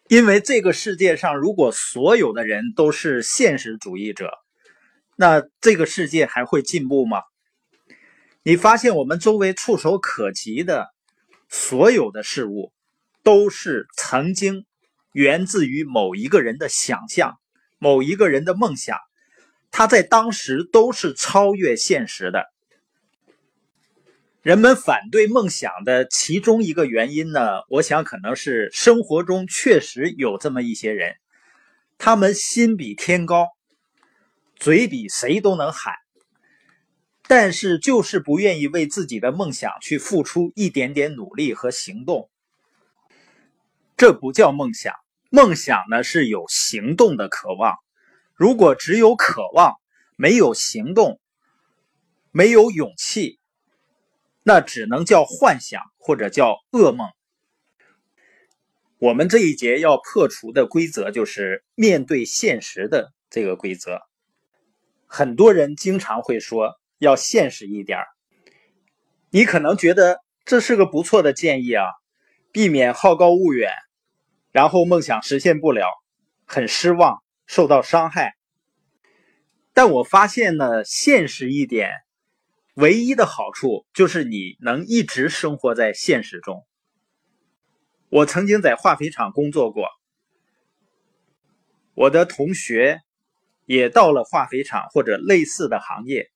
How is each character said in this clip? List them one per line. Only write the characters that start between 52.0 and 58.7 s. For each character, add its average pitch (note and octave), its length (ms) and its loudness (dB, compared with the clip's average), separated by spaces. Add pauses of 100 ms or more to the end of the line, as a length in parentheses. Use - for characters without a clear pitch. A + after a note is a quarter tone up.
没 F#3+ 180 4
有 A3+ 220 6
勇 D3 260 -6
气， - 400 -6 (1040)
那 G3+ 180 6
只 A#2 260 -10
能 C3+ 180 -4
叫 F3 200 6
幻 G#3+ 360 0
想 G2 200 -14 (180)
或 D3 180 -2
者 G#2+ 120 -4
叫 A#2 280 0 (160)
噩 G3 180 4
梦。 A2+ 180 -8 (1900)